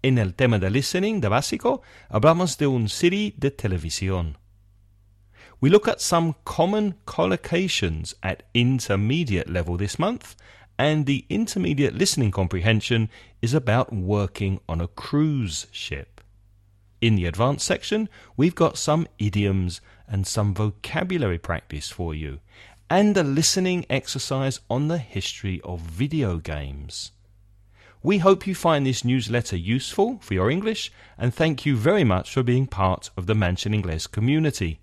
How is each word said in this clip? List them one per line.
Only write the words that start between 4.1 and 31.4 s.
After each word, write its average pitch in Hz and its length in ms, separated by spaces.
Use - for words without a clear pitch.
We 135 100
look 208 180
at - 140
some 165 420
common 202 520
collocations 170 1160
at - 220
intermediate 117 960
level 87 280
this 101 200
month, - 380
and 151 280
the 139 240
intermediate 175 680
listening 131 360
comprehension 107 760
is 117 120
about 127 400
working 95 760
on 82 140
a 85 80
cruise 143 840
ship. - 480
In 113 160
the 87 120
advanced 120 380
section, 208 440
we've 165 200
got - 220
some 156 300
idioms 95 640
and 98 220
some 101 260
vocabulary 107 840
practice - 500
for 82 240
you, 76 260
and 202 260
a 185 80
listening 175 640
exercise 135 720
on 143 200
the 170 80
history 98 680
of 87 160
video 95 600
games. 71 760
We 196 160
hope 185 280
you 190 80
find 156 320
this 131 200
newsletter 120 500
useful 127 640
for - 140
your 95 180
English, 208 400
and 123 160
thank 165 320